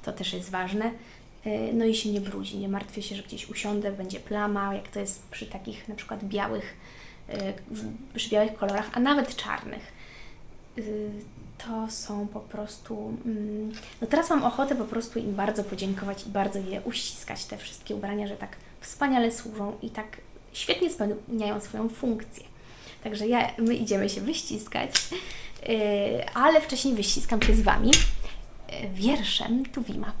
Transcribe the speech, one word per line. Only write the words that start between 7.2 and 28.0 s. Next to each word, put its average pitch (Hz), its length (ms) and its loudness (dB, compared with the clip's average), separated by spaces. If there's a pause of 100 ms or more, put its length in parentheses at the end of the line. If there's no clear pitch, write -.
e, 196 260 -4 (180)
w-, 214 440 -10
przy - 140 -4
białych 214 260 4
kolorach, 202 380 -2
a 240 60 0
nawet 269 360 4
czarnych. - 680 -8 (760)
Y, 214 340 -6 (460)
to 220 320 -6
są 208 380 -4
po 208 120 -8
prostu, 214 840 -8
mm, 214 460 -2 (300)
no 226 60 -2
teraz 320 220 4
mam 294 140 4
ochotę 269 320 2
po 226 100 0
prostu 226 340 -4
im 202 160 -2
bardzo 208 280 0
podziękować 196 640 -4
i - 20 -8
bardzo 196 300 0
je 190 220 -4
uściskać, - 640 -6
te 208 120 -10
wszystkie - 380 -8
ubrania, 208 320 -2
że 208 100 -6
tak - 180 -8 (240)
wspaniale 247 520 4
służą 214 500 -4
i 226 80 -6
tak - 280 -8 (360)
świetnie - 360 2
spełniają 208 720 -2
swoją 220 300 -4
funkcję. 226 540 -4 (600)
Także 214 240 -2
ja, 240 300 4
my 226 180 6
idziemy 202 340 2
się 202 120 -2
wyściskać, - 720 -2 (760)
y, 208 640 2
ale 311 280 8
wcześniej 269 340 2
wyściskam - 460 4
się 220 140 10
z 220 60 10
wami, 220 280 8
y, - 1040 4